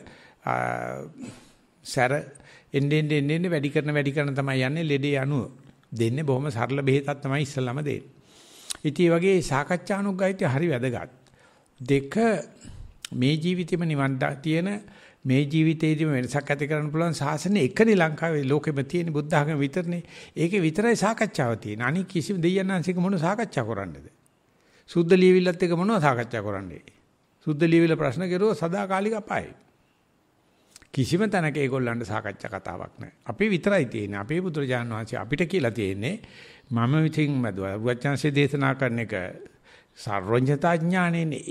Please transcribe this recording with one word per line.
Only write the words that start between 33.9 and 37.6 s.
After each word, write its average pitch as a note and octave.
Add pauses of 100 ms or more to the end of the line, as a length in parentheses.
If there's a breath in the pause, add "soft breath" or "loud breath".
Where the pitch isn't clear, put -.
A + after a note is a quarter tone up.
අපේ C3+
බුදුරජාණන් C3
වහන්සේ A2
අපිට C#3
කියලා D#3
තියෙන්නේ, G#2 (460 loud breath)
මම A#2+
විසින් D#3
මැදුවා. G2